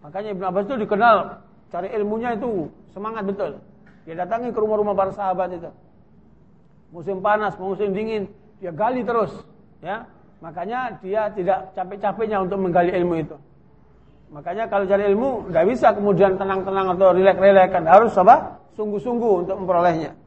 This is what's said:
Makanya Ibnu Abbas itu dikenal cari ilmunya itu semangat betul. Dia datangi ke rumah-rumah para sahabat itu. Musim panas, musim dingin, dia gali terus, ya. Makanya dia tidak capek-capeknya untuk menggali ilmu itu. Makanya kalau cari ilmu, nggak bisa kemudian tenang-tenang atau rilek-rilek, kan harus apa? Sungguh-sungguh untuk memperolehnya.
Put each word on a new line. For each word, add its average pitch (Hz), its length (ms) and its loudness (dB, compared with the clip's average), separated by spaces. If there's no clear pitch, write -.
Makanya 202 320 -10
Ibnu 180 80 -8
Abbas 196 240 -2
itu - 160 -6
dikenal 208 560 2
cari 180 240 -8
ilmunya 220 400 -4
itu 202 320 -6
semangat 220 320 -10
betul. 196 400 -6
Dia 165 160 -14
datangi 226 320 -6
ke 226 80 -6
rumah-rumah 214 340 0
para 190 220 -2
sahabat 185 400 -4
itu. 165 160 -16
Musim 185 320 -8
panas, 208 340 0
musim 190 380 -4
dingin, 214 340 -6
dia 185 100 -10
gali 226 320 -2
terus, 226 300 -2
ya. 214 240 -10
Makanya 190 580 -8
dia 202 320 -4
tidak 185 400 -2
capek-capeknya 196 680 -4
untuk 196 180 -4
menggali 175 320 2
ilmu 175 240 0
itu. 156 160 -8
Makanya 170 400 -8
kalau 202 160 0
cari 202 240 2
ilmu, 214 400 0
nggak 165 220 4
bisa 247 240 4
kemudian 196 420 4
tenang-tenang 190 560 -2
atau 185 220 6
rilek-rilek, 190 580 6
kan 170 140 0
harus 202 320 8
apa? 233 420 6
Sungguh-sungguh 214 680 -2
untuk 190 160 -4
memperolehnya. 170 500 0